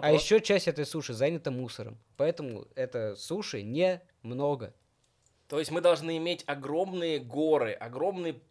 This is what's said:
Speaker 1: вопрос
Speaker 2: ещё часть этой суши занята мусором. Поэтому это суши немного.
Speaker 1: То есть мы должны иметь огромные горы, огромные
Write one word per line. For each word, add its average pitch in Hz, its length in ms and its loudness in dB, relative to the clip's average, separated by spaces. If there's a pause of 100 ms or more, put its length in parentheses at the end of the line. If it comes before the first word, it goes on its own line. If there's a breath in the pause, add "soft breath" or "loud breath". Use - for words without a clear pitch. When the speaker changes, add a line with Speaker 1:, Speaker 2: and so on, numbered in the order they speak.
Speaker 1:
вопрос 151 220 6
Speaker 2:
ещё 214 160 6
часть 202 280 4
этой 147 180 0
суши 139 280 -6
занята 143 380 0
мусором. 117 460 -8 (180)
Поэтому 143 600 -2
это 117 400 -4
суши 156 480 -6
немного. 139 1120 -2 (760)
Speaker 1:
То 143 120 -4
есть 156 120 -2
мы 170 100 0
должны 165 360 4
иметь 165 300 -2
огромные 160 720 -2
горы, 131 540 2
огромные 160 680 -4 (120)